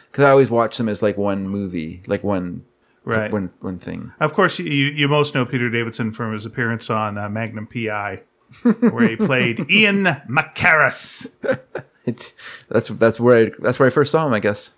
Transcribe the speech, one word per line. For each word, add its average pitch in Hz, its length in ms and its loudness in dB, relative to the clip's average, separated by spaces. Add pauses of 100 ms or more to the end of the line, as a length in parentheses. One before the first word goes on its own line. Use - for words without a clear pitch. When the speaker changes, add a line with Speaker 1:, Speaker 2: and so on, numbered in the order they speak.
(120)
Speaker 1:
'cause 139 140 2
I 139 40 8
always 135 200 6
watch 117 260 0
them 117 120 -4
as, 104 120 -4
like, 104 160 0
one 98 320 -2
movie, 87 580 -8
like, 101 160 -2
one, 90 400 -4 (440)
Speaker 2:
Right. 110 260 -2
Speaker 1:
one, 95 180 -4 (100)
one 92 180 -10
thing. 85 420 -12
Speaker 2:
Of 151 140 -2
course, 185 240 0
you, 175 80 -8
you, 139 220 0
you 147 200 0
most 147 260 2
know 127 120 0
Peter 120 240 -2
Davidson 113 420 -4
from 110 220 -6
his 104 100 -10
appearance 117 460 -4
on, 107 260 -2
uh, 104 140 -6
Magnum 107 360 -6
P 113 240 -6
I, 101 320 -6 (680)
where 226 180 2
he 226 80 -2
played 131 500 0
Speaker 1:
<laughs> - 40 -6
Speaker 2:
Ian 202 340 4 (240)
McCarras. 151 1000 0 (800)
Speaker 1:
It, - 300 -6 (340)
that's, - 200 0
that's 110 300 2
where 117 280 6
I, - 40 -4 (100)
that's 123 180 -2
where 135 80 6
I 127 40 6
first 139 220 2
saw 160 140 2
him, 123 80 0
I 104 60 0
guess. 104 380 -2